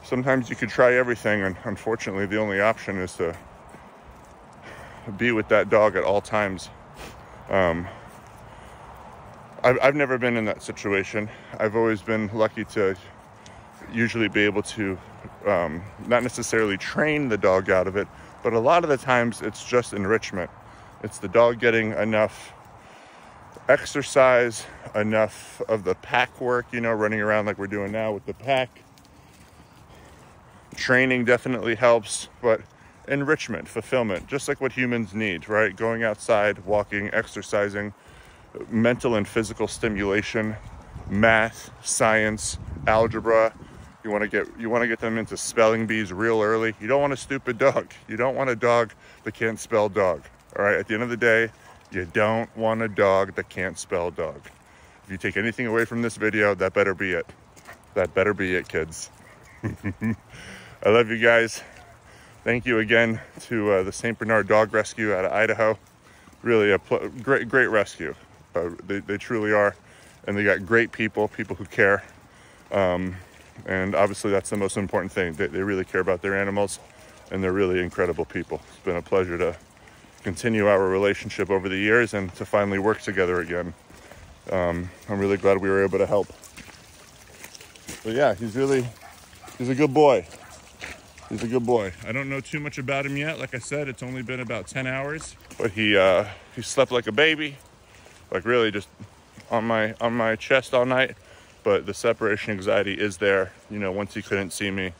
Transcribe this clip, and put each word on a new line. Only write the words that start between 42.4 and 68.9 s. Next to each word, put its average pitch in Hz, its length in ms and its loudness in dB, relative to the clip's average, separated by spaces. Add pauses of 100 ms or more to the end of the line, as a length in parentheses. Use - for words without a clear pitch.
algebra. 110 680 4 (500)
You 110 80 -6
wanna 104 160 0
get, 101 200 -2 (120)
you 113 100 -6
wanna 120 180 0
get 113 120 -2
them 113 180 -2
into 101 200 -6
spelling 113 480 2
bees 107 260 -2
real 110 300 0
early. 113 380 0
You 104 80 -8
don't 135 140 2
want 143 120 0
a 131 40 -4
stupid 127 400 -6
dog. 127 340 2 (160)
You 113 100 -8
don't 123 180 0
want 131 140 -2
a 123 60 0
dog 117 380 2 (320)
that - 80 -6
can't 113 260 -4
spell 107 300 2
dog, 92 340 0 (340)
all 101 80 0
right? 104 100 4
At 90 120 -2
the 113 80 -2
end 113 80 -2
of 123 60 -4
the 120 80 -4
day, 113 340 4 (400)
you 90 140 -6
don't 110 520 0
want 113 240 0
a 113 60 -2
dog 98 480 2
that 95 140 -6
can't 92 280 -6
spell 87 320 -4
dog. 78 320 -8 (640)
If 95 60 -14
you 95 60 -8
take 98 200 -4
anything 113 300 -2
away 113 180 2
from 117 160 -4
this 117 160 -2
video, 104 380 2
that 95 180 0
better 98 220 2
be 95 160 -2
it. 85 160 -4 (640)
That 90 220 0
better 98 180 4
be 92 220 -2
it, 87 120 -2
kids. 80 440 -6 (260)
<laughs> - 260 -20
I - 1300 -6
love 110 200 6
you 113 100 -2
guys. 117 420 4 (840)
Thank 117 220 0
you 120 140 2
again 113 420 2 (200)
to, 107 300 0
uh, 95 120 4
the 95 100 -4
Saint 117 260 -4
Bernard 107 300 2
Dog 107 240 4
Rescue 107 400 0
out 92 100 0
of 92 80 0
Idaho. 110 460 2 (640)
Really 110 300 4
a 95 80 4
pl-, - 300 -2 (120)
great, 120 260 0
great 123 200 4
rescue. 98 460 -2 (400)
Uh, 87 180 -2 (140)
they, 98 140 -4